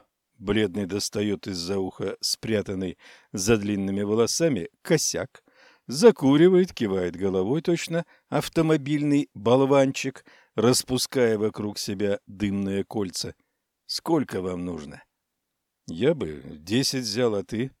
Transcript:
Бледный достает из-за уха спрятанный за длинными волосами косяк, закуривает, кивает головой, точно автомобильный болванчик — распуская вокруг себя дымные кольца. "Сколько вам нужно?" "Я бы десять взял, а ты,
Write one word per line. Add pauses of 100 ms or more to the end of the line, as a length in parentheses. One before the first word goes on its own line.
(380)
Бледный
достает
из-за
уха
спрятанный (360)
за
длинными
волосами (100)
косяк, (420)
закуривает,
кивает
головой,
точно (240)
автомобильный
болванчик — (300)
распуская
вокруг
себя
дымные
кольца. (500)
"Сколько
вам
нужно?" (840)
"Я
бы
десять
взял,
а
ты,